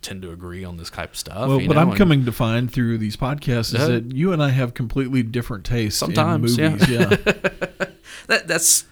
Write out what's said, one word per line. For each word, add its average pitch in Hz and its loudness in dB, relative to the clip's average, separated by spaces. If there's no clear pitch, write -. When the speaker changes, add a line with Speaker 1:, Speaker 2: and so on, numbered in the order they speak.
Speaker 1:
tend 92 -12
to 90 -12
agree 90 -12
on 87 -10
this 82 -12
type 85 -10
of - -14
stuff, 110 -6
Speaker 2:
Well, 135 4
Speaker 1:
you - -2
Speaker 2:
what 160 4
Speaker 1:
know, 151 4
Speaker 2:
I'm 175 4
Speaker 1:
and 196 -2
Speaker 2:
coming 156 6
to 120 -2
find 117 0
through 117 0
these 107 -4
podcasts 127 -2
is - 0
Speaker 1:
Uh-huh. 139 2
Speaker 2:
that 120 -2
you 170 0
and 156 0
I 143 2
have 127 0
completely 131 0
different 117 -4
tastes 113 0
Speaker 1:
Sometimes, 151 2
Speaker 2:
in 151 2
Speaker 1:
yeah. 156 4
Speaker 2:
movies. 156 4
Yeah. 185 0
Speaker 1:
<laughs> - -20
That, 170 0
that's, - 2